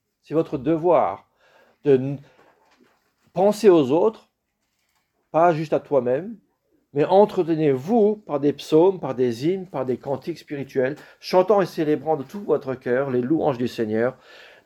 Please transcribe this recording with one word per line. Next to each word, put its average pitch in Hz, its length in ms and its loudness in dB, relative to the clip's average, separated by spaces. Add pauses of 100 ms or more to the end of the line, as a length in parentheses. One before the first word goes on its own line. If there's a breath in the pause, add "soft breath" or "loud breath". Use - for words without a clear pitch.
(220)
C'est - 120 -12
votre 156 240 -2
devoir 135 720 0 (540 soft breath)
de 143 120 4
n-, 135 240 -2 (1120 soft breath)
penser 202 360 2
aux 151 220 6
autres, 202 380 -2 (1040)
pas 170 220 4
juste 156 200 -6
à 147 80 0
toi-même, 143 560 -2 (560)
mais 143 100 0
entretenez-vous 180 1200 2
par 147 140 -4
des 143 140 0
psaumes, 165 480 2
par 131 120 -6
des 123 320 -2
hymnes, 185 220 -4
par 135 180 -6
des 123 120 -4
cantiques 143 420 -8
spirituels, 135 560 -4 (240 loud breath)
chantant 185 420 2
et 175 40 0
célébrant 151 500 -2
de 135 80 -6
tout 202 220 -14
votre 131 300 -2
cœur 131 360 -2
les 123 100 0
louanges 147 360 -2
du 120 100 -2
Seigneur, 117 500 -4 (480 loud breath)